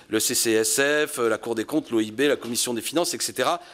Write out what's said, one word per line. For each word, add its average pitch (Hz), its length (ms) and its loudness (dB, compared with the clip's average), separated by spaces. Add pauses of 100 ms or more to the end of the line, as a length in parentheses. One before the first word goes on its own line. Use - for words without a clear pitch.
le 110 120 0
C 123 160 0
C 113 160 2
S 110 240 4
F, 147 420 2
euh, 120 120 2
la 107 100 0
Cour 117 160 -4
des 110 100 -2
comptes, 147 240 -2
l'O 113 100 2
I 110 120 0
B, 110 100 -4
la 139 160 4
Commission 120 380 -4
des 107 80 -4
finances, 165 320 -2
et 113 40 -10
cetera, 135 400 -2 (140)